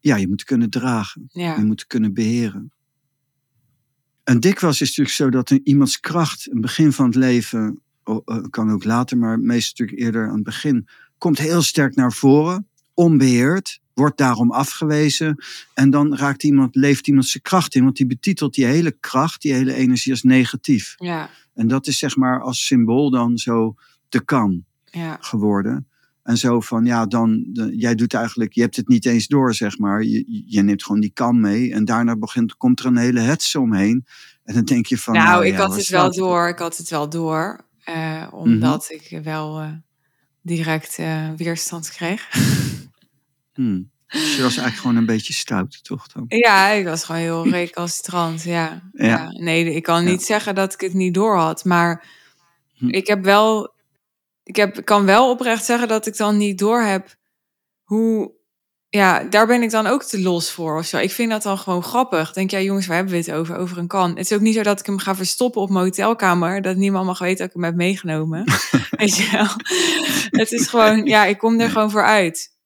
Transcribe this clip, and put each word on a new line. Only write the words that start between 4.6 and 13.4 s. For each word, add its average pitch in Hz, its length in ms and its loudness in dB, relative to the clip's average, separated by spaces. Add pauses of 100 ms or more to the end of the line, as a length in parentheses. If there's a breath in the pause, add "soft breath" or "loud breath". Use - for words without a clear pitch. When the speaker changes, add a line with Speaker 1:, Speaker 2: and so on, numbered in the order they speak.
Speaker 1:
is 139 80 0
het - 100 -6
natuurlijk 139 180 0
zo 139 140 2
dat 127 200 0
in 135 180 4
iemands 139 320 4
kracht, - 460 -4
in - 60 -10
het 117 100 -2
begin 143 300 2
van 131 140 2
het 117 80 2
leven, 117 680 0 (220)
o-, 110 200 -4
eh, 113 260 -6
kan 110 200 -2
ook 98 140 0
later, 120 340 0
maar 113 220 0
meestal 117 320 0 (140)
natuurlijk - 120 -12 (160)
eerder 110 140 -2
aan 104 60 -6
het 107 100 -2
begin, 120 440 -2 (300 soft breath)
komt 160 200 2
heel 160 240 2
sterk 135 320 0
naar 127 180 2
voren, 156 560 2 (260)
onbeheerd, 147 840 4 (200)